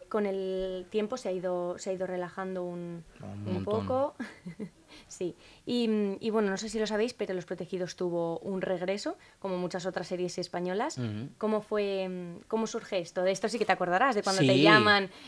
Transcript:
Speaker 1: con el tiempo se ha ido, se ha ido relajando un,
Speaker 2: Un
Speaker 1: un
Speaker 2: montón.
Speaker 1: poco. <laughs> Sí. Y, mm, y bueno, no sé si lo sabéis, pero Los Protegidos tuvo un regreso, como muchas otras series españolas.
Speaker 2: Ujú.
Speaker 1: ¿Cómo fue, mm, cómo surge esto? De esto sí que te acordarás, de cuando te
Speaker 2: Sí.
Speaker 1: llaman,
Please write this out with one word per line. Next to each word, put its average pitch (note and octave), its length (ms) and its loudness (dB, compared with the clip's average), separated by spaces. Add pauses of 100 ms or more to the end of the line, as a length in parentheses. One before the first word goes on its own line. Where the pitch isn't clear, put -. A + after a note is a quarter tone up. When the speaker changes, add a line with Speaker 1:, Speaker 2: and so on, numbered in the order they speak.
Speaker 1:
con G#3 160 2
el F#3+ 640 -2
tiempo G#3+ 280 -2
se G#3+ 120 -6
ha - 20 0
ido, F3+ 460 -2
se G3 140 -6
ha - 20 -2
ido F#3 140 -2
relajando F#3 560 -4
un, F3 400 -8 (180)
Speaker 2:
Un G2+ 80 -10 (180)
Speaker 1:
un F#3+ 60 -2
Speaker 2:
montón. G3 320 0
Speaker 1:
poco. C4+ 340 0
<laughs> A#3+ 60 -6 (840)
Sí. - 260 -6 (300)
Y, A#3+ 240 2
mm, G#3 320 2
y A3+ 80 0
bueno, G#3 200 2
no F#3+ 80 0
sé G#3+ 120 -8
si G#3+ 100 -4
lo G#3+ 80 0
sabéis, G#3+ 260 0
pero G3+ 200 -4
Los F3+ 120 -4
Protegidos F3+ 520 -6
tuvo E3+ 420 0
un F#3+ 220 -4
regreso, F#3+ 560 -2 (220)
como F#3 180 -2
muchas F3+ 280 -4
otras F3+ 220 -4
series F3+ 300 -4
españolas. F#3 600 -2
Speaker 2:
Ujú. A2+ 400 -4
Speaker 1:
¿Cómo G#3+ 240 0
fue, G3 480 -2
mm, F3 380 -10
cómo A3 200 0
surge G#3+ 320 -4
esto? E3+ 240 -4
De F#3 80 4
esto F#3+ 180 -2
sí A3 100 -2
que - 60 0
te F#3+ 80 4
acordarás, F#3 420 4
de G3+ 80 2
cuando F#3+ 180 2
te B2+ 120 8
Speaker 2:
Sí. C3 100 8
Speaker 1:
llaman, G#3 460 8 (180)